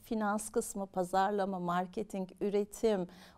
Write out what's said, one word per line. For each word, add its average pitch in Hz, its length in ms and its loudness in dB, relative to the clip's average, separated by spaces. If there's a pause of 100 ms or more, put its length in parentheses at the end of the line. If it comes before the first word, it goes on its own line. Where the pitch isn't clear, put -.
finans 214 480 0
kısmı, 202 360 -2
pazarlama, 190 720 0
marketing, 185 720 -2 (120)
üretim, 202 680 2 (300)